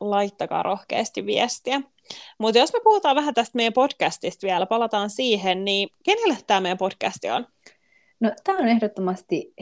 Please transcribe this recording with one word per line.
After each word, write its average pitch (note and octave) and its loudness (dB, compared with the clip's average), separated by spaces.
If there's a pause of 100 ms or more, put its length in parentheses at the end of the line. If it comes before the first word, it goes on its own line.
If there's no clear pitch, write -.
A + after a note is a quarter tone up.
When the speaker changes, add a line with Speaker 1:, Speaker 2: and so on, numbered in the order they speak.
Speaker 1:
laittakaa G3+ -2
rohkeasti G3+ -4
viestiä. B3 -2 (580)
Mut A3 2
jos B3+ 4
me A#4+ 0
puhutaan G4 4
vähän D4 0
tästä A#3+ -2
meidän A3+ 0
podcastista G3 -2
vielä, F#3 0
palataan A3+ 0
siihen, G3 0
niin G3 0 (160)
kenelle G#4 2 (100)
tää G3 4
meidän F#3 -2
podcasti F#3+ -4
on? A#3+ -2 (760)
Speaker 2:
No, A3+ 2 (140)
tää G4 0
on D#4 2
ehdottomasti F#3+ 0